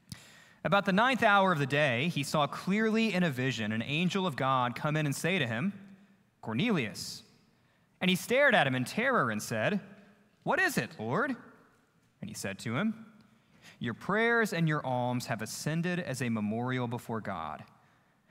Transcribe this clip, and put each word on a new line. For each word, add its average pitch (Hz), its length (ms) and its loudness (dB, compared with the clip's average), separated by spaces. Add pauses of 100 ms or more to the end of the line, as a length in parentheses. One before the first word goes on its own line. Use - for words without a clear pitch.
(640)
About 190 220 4
the 190 60 4
ninth 233 300 4
hour 202 300 6
of 156 60 2
the 139 80 0
day, 143 420 2
he 143 140 -2
saw 147 240 0
clearly 220 640 0
in 180 100 2
a 170 80 2
vision 120 420 -2
an 113 100 -2
angel 180 440 -2
of 139 100 -4
God 127 380 0
come 151 220 -2
in 156 80 0
and 135 100 -2
say 175 240 -2
to 127 80 0
him, 123 260 -2 (680)
"Cornelius." 117 840 -2 (800)
And 175 80 2
he 185 80 6
stared 254 380 4
at 156 120 6
him 131 80 2
in 127 100 0
terror 214 460 0
and 104 120 -4
said, 127 380 0 (600)
"What 262 160 0
is 359 200 0
it, 120 200 -4
Lord?" 190 380 -2 (840)
And - 100 -10
he - 40 -12
said 98 260 -6
to 117 160 -4
him, 214 300 -4 (720)
"Your 117 160 -4
prayers 226 580 0
and 165 160 2
your 151 180 0
alms 123 400 -2
have 113 160 -4
ascended 165 560 -4
as 131 240 -6
a 120 80 0
memorial 117 580 -2
before 117 320 -6
God. 82 440 -8 (680)